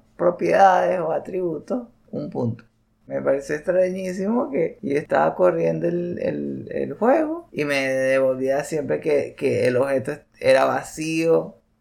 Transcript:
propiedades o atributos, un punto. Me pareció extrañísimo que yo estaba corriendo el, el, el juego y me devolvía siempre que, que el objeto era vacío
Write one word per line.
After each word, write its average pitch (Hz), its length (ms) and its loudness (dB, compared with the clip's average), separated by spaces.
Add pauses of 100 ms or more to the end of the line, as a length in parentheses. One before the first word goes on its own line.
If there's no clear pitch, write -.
(160)
propiedades 180 800 4
o 160 140 -2
atributos, 185 720 -4 (240)
un - 200 -8
punto. 127 340 -4 (420)
Me 135 160 -6
pareció 139 320 0
extrañísimo 185 960 -2
que - 320 -2
yo 139 160 -2
estaba 156 380 0
corriendo 165 500 2
el, 175 340 -4
el, 143 520 -6
el 139 220 -4
juego 311 580 0
y 147 120 -4
me 139 240 -2
devolvía 131 760 0
siempre 147 360 -4
que, 147 380 0
que 127 300 2
el 123 80 2
objeto 135 360 0 (280)
era 131 240 6
vacío 160 920 0 (260)